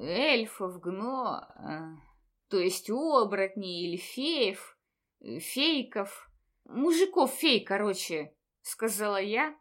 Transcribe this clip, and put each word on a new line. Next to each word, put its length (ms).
эльфов, 800
гно-, 640
э, 360
то 80
есть 320
оборотней 960
или 100
феев, 840
э, 160
фейков. 880
Мужиков-фей, 1000
короче», 680
сказала 580
я, 400